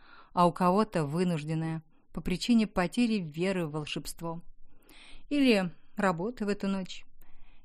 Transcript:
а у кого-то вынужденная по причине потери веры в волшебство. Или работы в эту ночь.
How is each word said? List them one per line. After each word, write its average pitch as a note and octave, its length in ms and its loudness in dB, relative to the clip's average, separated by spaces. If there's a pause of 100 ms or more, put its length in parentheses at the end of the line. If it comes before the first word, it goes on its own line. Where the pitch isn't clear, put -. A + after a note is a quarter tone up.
(340)
а F3 140 6
у E3+ 40 4
кого-то F#3 540 2
вынужденная D#3+ 760 -2 (300)
по - 80 -8
причине G#3+ 480 2
потери G#3+ 520 0
веры E3+ 480 -2
в D3 40 -8
волшебство. E3 720 -6 (880)
Или A#3+ 420 4 (260)
работы G3+ 480 0
в G3 40 -2
эту G3+ 180 -2
ночь. G3 380 -4 (600)